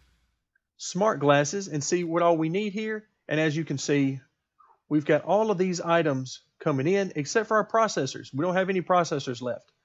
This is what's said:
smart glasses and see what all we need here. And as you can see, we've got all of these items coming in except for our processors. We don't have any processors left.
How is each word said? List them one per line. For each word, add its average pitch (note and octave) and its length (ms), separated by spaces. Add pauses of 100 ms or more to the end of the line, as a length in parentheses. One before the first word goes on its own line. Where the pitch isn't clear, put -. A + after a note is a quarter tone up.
(760)
smart G3+ 420
glasses C#3+ 500
and D3 140
see F3 220
what E3 180
all E3+ 140
we D#3+ 120
need G3 240
here. A3 320 (240)
And D3+ 120
as D#3 160
you E3 80
can D3 140
see, C#3 420 (680)
we've D3 160
got D3 200
all G#3+ 260
of F#3+ 80
these F3+ 220
items D#3 640 (180)
coming C#3 260
in F#3+ 300
except G#3+ 320
for A3 80
our G#3 100
processors. E3+ 680
We C3 100
don't F3+ 120
have F#3 160
any F#3+ 100
processors D#3 640
left. A#2+ 280 (140)